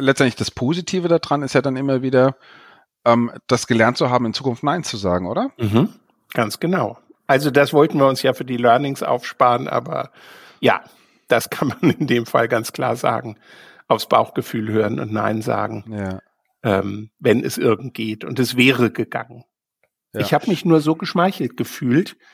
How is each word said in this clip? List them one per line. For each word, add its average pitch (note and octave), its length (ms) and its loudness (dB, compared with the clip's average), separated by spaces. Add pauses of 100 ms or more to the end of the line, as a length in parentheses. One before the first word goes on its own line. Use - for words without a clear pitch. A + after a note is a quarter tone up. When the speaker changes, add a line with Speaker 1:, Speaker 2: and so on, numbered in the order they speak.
Speaker 1:
letztendlich C3+ 360 2
das - 140 -4
Positive E3+ 580 -4
daran D3 340 0
ist C3+ 120 -4
ja C3 80 4
dann C3+ 140 -4
immer C3+ 260 -2
wieder, C3 340 2 (680)
ähm, A#2 280 4 (140)
das - 220 0
gelernt A#2 280 4
zu C3+ 140 0
haben, B2 160 2
in A2 80 -4
Zukunft C3 300 -4
Nein D#3 200 -2
zu - 120 -8
sagen, F#2 320 0
oder? G#3 300 -4
Speaker 2:
Mhm, A2+ 320 2 (420)
ganz A2 280 -4
genau. E3 380 -2 (300)
Also D3 220 2
das C#3 220 2
wollten D#3 260 4
wir C#3 100 6
uns C3 140 0
ja C3 100 2
für - 120 -10
die B2 120 -6
Learnings C3 460 2
aufsparen, B2 640 0
aber C3 420 -4 (500)
ja, A2 220 2 (460)
das A#2 220 2
kann - 180 -2
man F3 220 2
in - 160 -2
dem A#2+ 200 0
Fall A#2+ 220 0
ganz A2+ 240 -2
klar A#2+ 240 -4
sagen. A#2 400 -4 (520)
Aufs A2 200 -2
Bauchgefühl A2+ 640 0
hören G#2+ 260 0
und G#2+ 140 -8
Nein G#2+ 300 -2
sagen, G#2+ 460 -4
Speaker 1:
Ja. G2 320 -8 (440)
Speaker 2:
ähm, G2+ 460 -2 (100)
wenn A#2+ 240 2
es C3+ 140 -6
irgend B2+ 360 -2
geht. A2 300 -8
Und B2 160 -6
es B2 160 -2
wäre B2 340 4
gegangen. - 540 -8 (680)
Speaker 1:
Ja. A2 80 -4
Speaker 2:
Ich G2+ 140 0
hab - 140 0
mich F3 160 -2
nur E3 160 6
so D#3 160 2
geschmeichelt F3 600 -2
gefühlt, C3 600 0 (180)